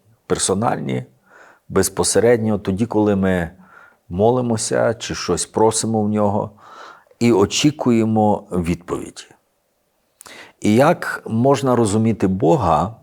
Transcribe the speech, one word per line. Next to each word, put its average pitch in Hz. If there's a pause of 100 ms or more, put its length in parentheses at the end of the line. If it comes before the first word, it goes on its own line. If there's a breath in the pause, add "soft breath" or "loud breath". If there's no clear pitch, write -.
(280)
Персональні, - (640 soft breath)
безпосередньо, 107
тоді, 98
коли 107
ми 92 (580 loud breath)
молимося 120
чи 82
щось -
просимо 110
в 104
Нього 104 (680 loud breath)
і 120
очікуємо 113
відповіді. 85 (1400 loud breath)
І 104
як 156
можна 127
розуміти 110
Бога, 95